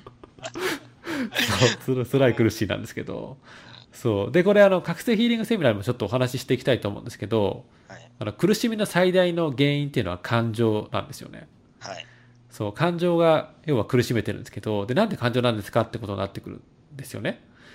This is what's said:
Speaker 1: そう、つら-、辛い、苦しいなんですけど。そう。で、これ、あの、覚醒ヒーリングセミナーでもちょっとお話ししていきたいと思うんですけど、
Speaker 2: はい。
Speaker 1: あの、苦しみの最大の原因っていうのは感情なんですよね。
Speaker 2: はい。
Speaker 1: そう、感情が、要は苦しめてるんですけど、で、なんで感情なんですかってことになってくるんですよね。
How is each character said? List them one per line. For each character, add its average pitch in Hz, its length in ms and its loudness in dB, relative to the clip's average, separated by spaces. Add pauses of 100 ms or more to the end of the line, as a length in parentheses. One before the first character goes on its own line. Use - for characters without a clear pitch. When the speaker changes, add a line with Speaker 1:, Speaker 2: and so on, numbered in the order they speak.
(1800)
Speaker 1:
そ - 120 -4
う、 127 140 0
つ 135 120 0
ら-、 - 20 4
辛 131 80 6
い、 110 60 4
苦 113 160 4
し - 140 -2
い 95 40 0
な 104 80 -2
ん 104 60 -8
で 107 40 -10
す - 80 -18
け 113 80 -8
ど。 110 360 -10 (540)
そ 101 360 0
う。 120 40 -6
で、 170 120 4
こ 208 80 6
れ、 208 100 8
あ 196 60 10
の、 190 140 2
覚 - 200 -6
醒 233 140 2
ヒ 233 100 2
ー - 20 2
リ 233 80 2
ン - 20 -4
グ 220 60 -4
セ 226 120 0
ミ 175 80 0
ナ 123 60 6
ー - 20 6
で 101 60 -2
も 98 60 -8
ち 120 60 0
ょ 123 40 -2
っ - 20 -6
と - 80 -4
お 98 40 -2
話 127 300 -2
し - 40 -10
し - 20 -16
て 135 100 0
い 120 40 2
き - 60 -16
た 143 80 2
い 110 80 2
と 104 80 -4
思 101 100 -6
う - 40 -14
ん - 20 -16
で 117 60 -12
す - 80 -16
け 104 80 -8
ど、 104 380 0 (240)
Speaker 2:
は - 80 -18
い。 - 220 -20
Speaker 1:
あ - 60 -8
の、 104 80 -4
苦 190 220 2
し - 140 0
み 220 80 -4
の 208 100 -2
最 185 260 2
大 180 200 2
の 170 180 0
原 139 200 2
因 143 180 -2
っ - 20 -8
て 135 100 -2
い - 20 0
う 92 40 -4
の 87 60 -4
は 92 60 -6
感 117 340 0
情 110 400 0
な 107 80 -2
ん - 80 -8
で - 60 -16
す - 60 -16
よ - 80 -16
ね。 - 200 -18 (320)
Speaker 2:
は 98 140 -12
い。 82 120 -16 (440)
Speaker 1:
そ 107 180 -6
う、 104 40 -4
感 170 260 0
情 175 180 2
が、 165 360 4 (140)
要 151 100 2
は 104 80 2
苦 123 180 4
し 123 120 -2
め 110 80 2
て 104 100 -4
る - 60 -8
ん - 40 -14
で - 20 -16
す - 80 -18
け - 80 -12
ど、 104 260 -2
で、 123 80 -4
な 202 120 4
ん - 20 -4
で 190 80 -4
感 120 160 0
情 123 100 2
な 120 100 2
ん 110 40 -2
で 101 80 -6
す - 80 -14
か 120 100 2
っ - 80 -6
て - 80 -8
こ 113 80 -8
と 101 60 -6
に 98 60 -4
な 98 80 -2
っ - 40 -12
て - 100 -12
く - 100 -12
る 101 60 -12
ん - 60 -20 (340)
で 135 80 -12
す - 100 -14
よ 107 60 -10
ね。 160 220 -6 (320)